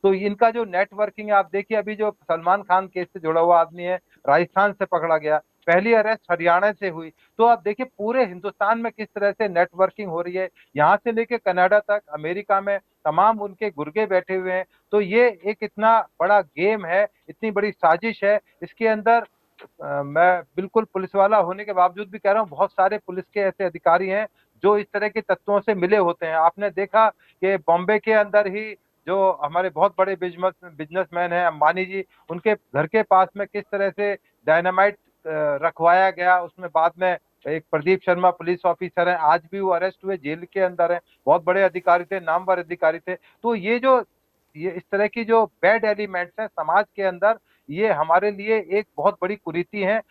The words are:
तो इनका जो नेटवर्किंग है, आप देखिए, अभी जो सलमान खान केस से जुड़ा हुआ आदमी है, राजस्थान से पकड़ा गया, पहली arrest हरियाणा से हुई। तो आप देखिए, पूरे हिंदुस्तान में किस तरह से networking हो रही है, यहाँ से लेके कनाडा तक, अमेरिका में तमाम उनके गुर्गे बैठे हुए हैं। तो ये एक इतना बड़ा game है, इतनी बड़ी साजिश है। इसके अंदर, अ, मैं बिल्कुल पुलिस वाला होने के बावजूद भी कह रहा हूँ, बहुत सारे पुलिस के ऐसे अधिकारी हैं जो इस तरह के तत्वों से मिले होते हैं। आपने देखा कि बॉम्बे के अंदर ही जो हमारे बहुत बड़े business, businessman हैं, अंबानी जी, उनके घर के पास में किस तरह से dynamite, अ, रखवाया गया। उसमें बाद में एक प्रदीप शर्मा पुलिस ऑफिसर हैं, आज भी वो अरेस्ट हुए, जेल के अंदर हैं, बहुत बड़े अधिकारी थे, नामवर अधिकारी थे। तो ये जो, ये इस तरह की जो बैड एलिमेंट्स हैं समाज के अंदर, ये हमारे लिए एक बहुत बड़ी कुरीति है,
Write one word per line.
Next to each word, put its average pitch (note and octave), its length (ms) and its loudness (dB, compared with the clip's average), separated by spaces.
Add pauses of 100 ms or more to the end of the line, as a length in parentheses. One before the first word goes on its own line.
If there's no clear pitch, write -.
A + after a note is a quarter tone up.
तो G3 100 4
इनका G#3 380 0
जो A#3 140 -4
नेटवर्किंग G3+ 640 -4
है, G#3 60 2
आप F#3 160 2
देखिए, G3+ 260 -2
अभी G#3 180 -4
जो G#3+ 160 -2
सलमान F3 500 -2
खान F#3+ 260 0
केस F3+ 200 -8
से - 120 -18
जुड़ा D#3+ 220 0
हुआ E3+ 200 6
आदमी E3+ 220 -6
है, F3+ 160 -4 (280)
राजस्थान F3 460 0
से F#3+ 120 -6
पकड़ा E3 320 0
गया, D3+ 200 0
पहली F#3 560 0
arrest G#3+ 280 2 (100)
हरियाणा F3 400 2
से G3 180 -8
हुई। D#3+ 200 -12 (280)
तो A3+ 80 4
आप A#3 160 4
देखिए, G#3 240 -6 (120)
पूरे A#3 280 0
हिंदुस्तान G3 540 -4
में A3+ 120 -6
किस G#3+ 160 -12
तरह G3+ 240 -2
से G#3 160 -4
networking F#3 600 -2
हो E3 120 -4
रही F3+ 120 -8
है, F#3 160 -6 (260)
यहाँ D#3 220 4
से A#3 140 -4
लेके A3+ 260 -4
कनाडा F#3 420 2
तक, G#3 300 -2
अमेरिका F3+ 520 -4
में G3 180 -4 (260)
तमाम G3+ 360 2
उनके G3+ 280 -8
गुर्गे D3+ 360 -4
बैठे F#3+ 300 -2
हुए F#3 160 -4
हैं। F#3 140 -4 (260)
तो G#3 100 2
ये G#3 440 2
एक G#3+ 160 -6
इतना A3 460 0 (120)
बड़ा G3 220 4
game F#3 440 -2
है, F#3+ 220 0 (220)
इतनी A3 220 -6
बड़ी G3+ 200 -2
साजिश F3 520 0
है। G#3 160 2 (240)
इसके A3+ 240 -4
अंदर, A3 360 2 (580)
अ, C#3+ 220 -6
मैं E3+ 380 2 (140)
बिल्कुल G3 280 -2
पुलिस F#3+ 320 -8
वाला G3+ 220 4
होने F#3+ 280 -2
के G3+ 80 -8
बावजूद F3+ 360 0
भी F3+ 100 -14
कह G3 120 0
रहा A3 100 2
हूँ, G3 80 -4
बहुत D#3+ 220 -2
सारे G3 260 0
पुलिस F#3 360 -10
के G#3 60 -4
ऐसे G3 240 -2
अधिकारी F3 460 0
हैं G3+ 180 -4 (360)
जो G#3 140 4
इस G3+ 160 -4
तरह G#3 160 -2
के G#3+ 120 -6
तत्वों G3+ 380 -2
से G#3+ 140 -2
मिले F#3+ 240 2
होते F3 280 0
हैं। D#3+ 80 -4
आपने E3+ 360 0
देखा G3+ 400 0
कि - 480 -4
बॉम्बे F3+ 420 0
के A3 140 -2
अंदर G#3 340 2
ही G#3 280 -10 (320)
जो F#3 360 0
हमारे F3 260 -2
बहुत E3+ 280 0
बड़े F#3+ 180 0
business, F3 600 -6
businessman E3+ 580 -4
हैं, F3 120 0
अंबानी E3 400 0
जी, F#3+ 200 -8 (240)
उनके F3+ 240 -2
घर D#3 340 -4
के A3 160 0
पास F#3 240 4 (100)
में G3+ 100 -6
किस G3+ 240 -10
तरह G3 180 -2
से G3+ 280 -4 (280)
dynamite, F#3 500 2
अ, - 40 -20 (680)
रखवाया F3 440 4
गया। F3+ 300 2
उसमें F3 340 -10
बाद D#3+ 260 2
में F3+ 180 0 (300)
एक D#3 240 -4
प्रदीप E3 340 0
शर्मा F3+ 240 4
पुलिस F3 360 -4
ऑफिसर F3 440 0
हैं, F3+ 80 0
आज D#3+ 240 2 (100)
भी G3 80 -8
वो F#3+ 100 -2
अरेस्ट F#3 360 -2
हुए, F#3+ 120 -4
जेल D#3 360 -8
के G3 60 -4
अंदर F3 320 0
हैं, F3 100 -2 (240)
बहुत E3 180 2
बड़े F#3 200 2
अधिकारी F3 400 2
थे, F#3+ 160 -6
नामवर F3+ 400 -2
अधिकारी E3 400 -2
थे। F3+ 160 -8
तो - 400 -6
ये G#3+ 240 -2
जो, B3+ 260 2 (520)
ये F3 140 -6
इस F3 200 -12
तरह G3+ 160 0
की A#3 180 -6
जो A3+ 200 4
बैड G#3+ 400 0
एलिमेंट्स F#3+ 540 -4
हैं A3 80 -6
समाज F3 380 0 (100)
के G3+ 80 -6
अंदर, F#3+ 360 0 (300)
ये G3 220 -2
हमारे E3+ 400 2
लिए G#3 260 -2
एक G3 300 -4 (100)
बहुत F3 240 0
बड़ी F#3+ 140 -4
कुरीति F3 460 -8
है, G3+ 300 -2